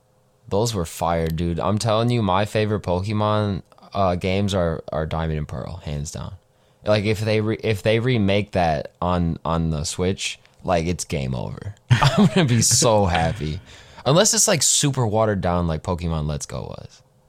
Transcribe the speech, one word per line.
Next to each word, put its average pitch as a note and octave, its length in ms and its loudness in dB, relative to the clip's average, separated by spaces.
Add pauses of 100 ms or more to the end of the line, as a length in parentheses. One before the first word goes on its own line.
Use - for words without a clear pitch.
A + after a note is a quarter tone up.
(500)
Those A2 260 0
were F2 100 -2
fire, E2 420 -2
dude. E2 320 -2
I'm F#2+ 180 0
telling A2+ 320 0
you, A#2+ 120 0
my G2 240 2
favorite G#2+ 380 -2
Pokemon, G#2 800 0 (300)
uh, F#2+ 220 2
games F#2+ 380 0
are, E2+ 380 0
are D#2 140 -2
Diamond D#2+ 340 -2
and D2 80 -6
Pearl, - 300 -10
hands D2 340 -8
down. - 240 -10 (500)
Like, G#2+ 200 2
if G#2+ 160 0
they A2 200 0
re-, G#2+ 220 -2
if G#2 200 -2
they A2+ 160 4
remake G#2 520 2
that E2 500 0
on, F2 440 0
on E2 240 0
the D2+ 160 -2
Switch, - 540 -4 (240)
like, F2 220 0
it's E2+ 200 -4
game C2+ 280 -4
over. A#1+ 500 -8
<laughs> - 60 -2
I'm C3+ 380 6
gonna F3+ 180 4
be A#2+ 160 4
so G#2+ 440 4
happy. E2 540 0 (460)
Unless F3 280 4
it's, - 140 2
like, F3+ 140 2
super C3 460 2
watered G#2+ 340 2
down F2 260 0
like D#2 160 -2
Pokemon E2 440 -2
Let's D2 180 -6
Go - 160 -10
was. - 400 -16 (280)